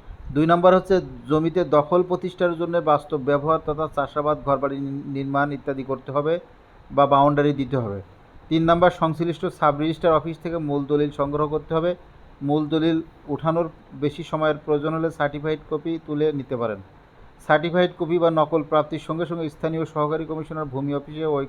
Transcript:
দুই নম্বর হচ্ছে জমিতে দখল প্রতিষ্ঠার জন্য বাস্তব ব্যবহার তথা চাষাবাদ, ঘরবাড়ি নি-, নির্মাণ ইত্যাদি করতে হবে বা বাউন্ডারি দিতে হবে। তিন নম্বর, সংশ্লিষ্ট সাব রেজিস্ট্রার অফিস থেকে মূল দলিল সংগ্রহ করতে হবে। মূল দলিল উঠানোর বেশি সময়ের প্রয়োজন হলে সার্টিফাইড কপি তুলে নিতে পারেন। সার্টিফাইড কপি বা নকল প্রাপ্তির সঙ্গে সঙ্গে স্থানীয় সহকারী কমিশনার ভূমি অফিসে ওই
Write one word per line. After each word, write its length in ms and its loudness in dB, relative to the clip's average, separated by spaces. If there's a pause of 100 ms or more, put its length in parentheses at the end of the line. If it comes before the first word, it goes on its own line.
(340)
দুই 120 2
নম্বর 300 6
হচ্ছে 260 2 (280)
জমিতে 360 2
দখল 380 4
প্রতিষ্ঠার 540 -2
জন্য 200 -2
বাস্তব 400 2
ব্যবহার 480 0
তথা 300 -2
চাষাবাদ, 500 -2
ঘরবাড়ি 340 -2
নি-, 260 -8
নির্মাণ 480 -2
ইত্যাদি 300 -6
করতে 280 -6
হবে 280 0 (520)
বা 160 4
বাউন্ডারি 460 4
দিতে 240 -2
হবে। 240 -4 (480)
তিন 200 2
নম্বর, 200 6
সংশ্লিষ্ট 560 -2
সাব 320 0
রেজিস্ট্রার 360 2
অফিস 300 0
থেকে 140 -6
মূল 280 -2
দলিল 260 2
সংগ্রহ 360 -2
করতে 280 -4
হবে। 200 0 (460)
মূল 260 0
দলিল 340 2 (260)
উঠানোর 420 0 (240)
বেশি 300 -4
সময়ের 320 0 (100)
প্রয়োজন 280 0
হলে 180 -2
সার্টিফাইড 480 -4 (100)
কপি 380 -4
তুলে 260 0
নিতে 240 -6
পারেন। 200 -4 (720)
সার্টিফাইড 520 2
কপি 200 0
বা 120 4
নকল 320 2
প্রাপ্তির 360 0
সঙ্গে 260 -4
সঙ্গে 240 -4
স্থানীয় 360 -4
সহকারী 400 -2
কমিশনার 400 -8
ভূমি 300 -4
অফিসে 300 -6
ওই 240 -2